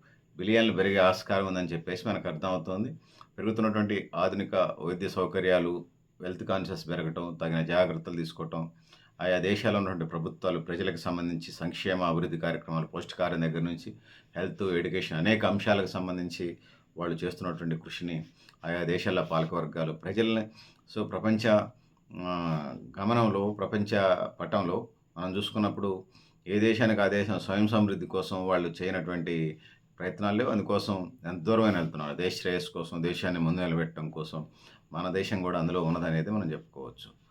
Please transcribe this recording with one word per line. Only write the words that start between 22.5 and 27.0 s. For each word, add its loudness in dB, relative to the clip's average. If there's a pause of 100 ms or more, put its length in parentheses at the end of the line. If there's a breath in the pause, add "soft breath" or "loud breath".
గమనంలో, 4
ప్రపంచ 2 (240)
పటంలో 0 (280)
మనం -4
చూసుకున్నప్పుడు, -2 (420 soft breath)
ఏ 0
దేశానికి 4